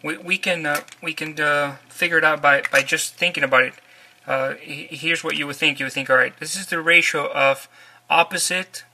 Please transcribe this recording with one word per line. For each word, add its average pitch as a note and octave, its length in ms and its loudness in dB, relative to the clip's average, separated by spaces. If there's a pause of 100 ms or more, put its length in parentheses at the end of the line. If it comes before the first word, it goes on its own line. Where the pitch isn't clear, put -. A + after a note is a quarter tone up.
we, D#3 140 -6
we F3+ 200 -4
can, F3 300 -2
uh, D3 140 0 (200)
we E3 120 -8
can, D#3 280 -8
uh, D3 360 0 (120)
figure E3+ 300 0
it D#3 60 4
out D3+ 180 2
by, C#3+ 200 6 (100)
by C#3 100 6
just - 320 -4
thinking F3 300 -2
about C3 180 4
it. B2+ 120 -2 (520)
Uh, C3+ 280 -2
he-, - 360 -14
here's D#3+ 320 -4
what D3+ 140 -4
you D3 100 -4
would C#3+ 100 -8
think. C#3+ 220 -2
You C#3 80 -4
would B2+ 60 -8
think, C3+ 180 -6
"All C3 60 6
right, B2+ 220 0
this D#3 180 -8
is F#3+ 100 -10
the E3+ 140 -4
ratio D#3+ 520 2
of C#3 360 2 (420)
opposite F#3 840 0